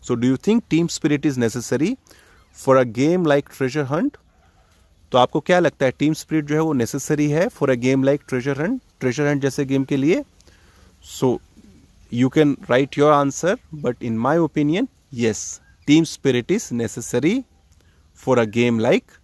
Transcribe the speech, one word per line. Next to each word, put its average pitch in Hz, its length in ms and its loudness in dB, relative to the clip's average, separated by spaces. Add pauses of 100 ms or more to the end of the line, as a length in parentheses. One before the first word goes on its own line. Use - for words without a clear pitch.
So 123 120 -2
do 117 80 -4
you 131 120 2
think 220 360 0
team 165 160 2
spirit 147 380 -2
is 135 120 -2
necessary 123 580 -2 (680)
for 131 120 4
a 131 80 4 (140)
game 165 280 2
like 143 320 0
treasure 139 340 -2
hunt? 226 240 -2 (960)
तो 131 60 4
आपको 127 220 2
क्या 180 180 2
लगता 147 280 0
है 127 120 0
टीम 151 140 0
स्पिरिट 156 320 -4
जो 147 100 -4
है 151 60 0
वो 160 120 0
नेसेसरी 143 580 -2
है 160 180 0
for - 200 -4
a 131 80 2
game 131 280 0
like 143 240 0
treasure 131 300 -4
hunt, 214 200 -2 (220)
ट्रेजर 131 280 0
हंट 143 140 0
जैसे 139 220 -2
गेम 135 200 0
के 143 120 -4
लिए? 175 280 0 (960)
So 127 180 0 (760)
you 127 220 2
can 147 180 4 (160)
write 131 280 2
your 147 140 4
answer, 143 440 0 (180)
but 139 340 -6
in 113 80 -4 (100)
my 143 80 2 (120)
opinion, 156 420 -2 (260)
yes, 117 280 -2 (480)
team 160 240 4
spirit 123 360 -2
is - 220 -2
necessary 123 720 -2 (800)
for 127 140 2
a 117 80 2
game 117 420 0
like 202 360 0